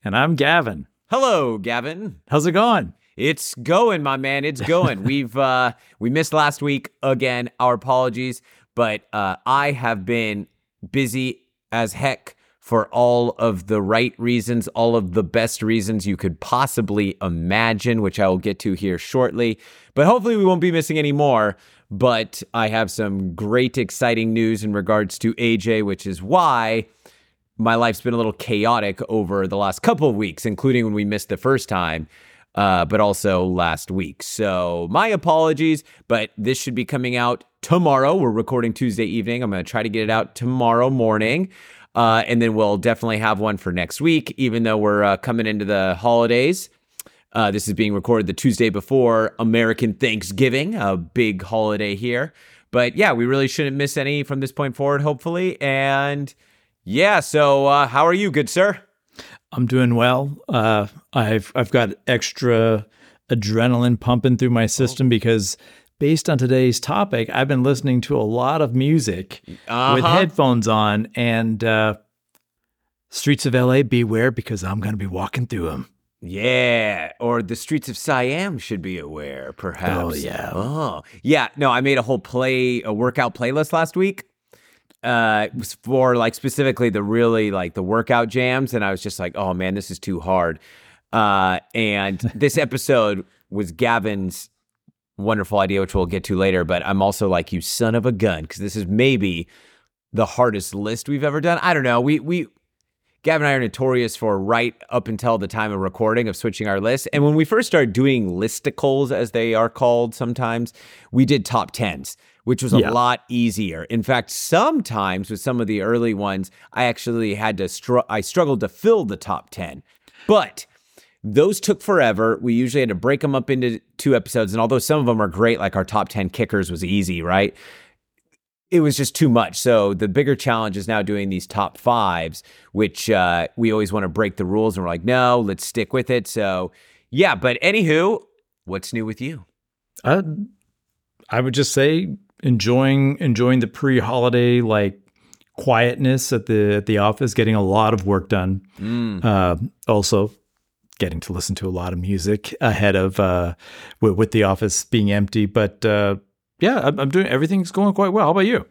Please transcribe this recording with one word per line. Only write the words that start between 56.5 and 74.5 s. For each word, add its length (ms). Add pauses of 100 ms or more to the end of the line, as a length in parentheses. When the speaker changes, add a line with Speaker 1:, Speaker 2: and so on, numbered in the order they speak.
Speaker 2:
yeah, 380
so, 480
uh, 180
how 180
are 80
you, 200
good 180
sir? 300 (720)
Speaker 1:
I'm 140
doing 280
well. 440 (100)
Uh, 400 (240)
I've, 420
I've 160
got 200 (180)
extra 760 (460)
adrenaline 720
pumping 360
through 140
my 160
system 400
Speaker 2:
Oh. 40
Speaker 1:
because 460 (440)
based 280
on 80
today's 440
topic, 520
I've 140
been 160
listening 400
to 140
a 100
lot 340
of 140
music 640 (280)
Speaker 2:
Uh-huh. 260
Speaker 1:
with 100
headphones 640
on 480
and, 480
uh, 320 (1160)
streets 360
of 80
L 180
A, 100
beware 500
because 320